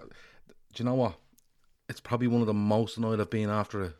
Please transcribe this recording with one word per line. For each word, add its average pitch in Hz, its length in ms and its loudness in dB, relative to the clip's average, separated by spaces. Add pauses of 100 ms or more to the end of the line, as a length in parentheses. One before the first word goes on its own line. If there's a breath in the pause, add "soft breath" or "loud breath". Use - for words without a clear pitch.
(720 loud breath)
do - 120 -8
you - 20 -2
know 123 80 0
what? 120 220 0 (760)
It's - 100 -12
probably 123 280 0
one 120 140 4
of 113 60 2
the 107 60 2
most 107 440 2
annoyed 113 220 0
I've 104 120 0
been 107 180 0
after 104 360 -2
a, 87 140 -8